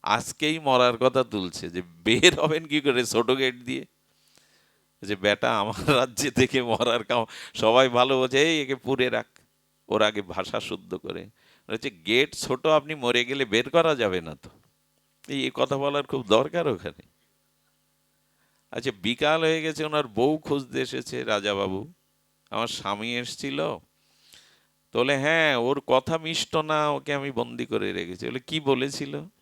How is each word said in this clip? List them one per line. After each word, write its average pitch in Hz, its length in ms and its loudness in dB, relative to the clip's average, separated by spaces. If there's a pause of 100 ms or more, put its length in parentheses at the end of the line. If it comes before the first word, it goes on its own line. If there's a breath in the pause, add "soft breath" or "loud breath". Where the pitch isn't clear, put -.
আজকেই 123 540 -2
মরার 127 400 4
কথা 131 260 2
তুলছে 95 460 -6
যে 87 100 -6 (240)
বের 123 300 6
হবেন 156 320 0
কি 147 140 -2
করে 135 260 2
ছোট 113 240 2
গেট 131 340 0
দিয়ে? 131 180 -6 (1200 soft breath)
যে, 101 140 -4
"বেটা, 104 420 2
আমার 107 220 -2 (160)
রাজ্যে 127 340 -2
থেকে 127 320 2
মরার 117 420 0
কাম, 120 160 0 (340 loud breath)
সবাই 120 340 6
ভালো 123 300 4
বলছে, 127 240 2
এই 160 180 4
একে 135 160 -4
পুড়ে 127 340 0
রাখ, 110 180 -4 (600)
ওর 107 140 2
আগে 107 200 2
ভাষা 92 380 -6
শুদ্ধ 92 360 -10
করে।" 87 260 -10 (460 soft breath)
বলছে, 117 220 -6 (160)
"গেট 120 280 2
ছোট, - 320 -4
আপনি 156 280 2
মরে 123 300 0
গেলে 135 200 -4
বের 113 260 0
করা 165 240 2
যাবে 101 260 0
না 80 140 -12
তো।" - 160 -20 (760)
এই, 139 160 -4
এই 131 100 -4
কথা 131 220 0
বলার 143 300 -2
খুব 135 220 -6
দরকার 143 400 2
ওখানে। 85 340 -6 (1700)
আচ্ছা, 123 200 -4 (100)
বিকাল 147 400 0
হয়ে 160 200 0
গেছে, 156 220 -6
ওনার 151 240 -2
বউ 123 300 2
খুঁজতে 131 440 -4
এসেছে, 127 420 -8
"রাজাবাবু, 101 560 0 (720)
আমার 110 160 -4
স্বামী 101 460 -6
এসছিল।" 135 440 -8 (1400 soft breath)
তো - 40 -
বলে, 131 200 4
"হ্যাঁ, 156 380 2
ওর 123 300 2
কথা 131 320 4
মিষ্ট 160 380 -6
না, 156 220 0 (120)
ওকে 139 240 -6
আমি 139 160 -4
বন্দি 120 360 -6
করে 104 260 -2
রেখেছি।" 92 340 -8
বলে, 123 140 -6
"কি 151 200 -8
বলেছিল?" 139 540 -2 (280)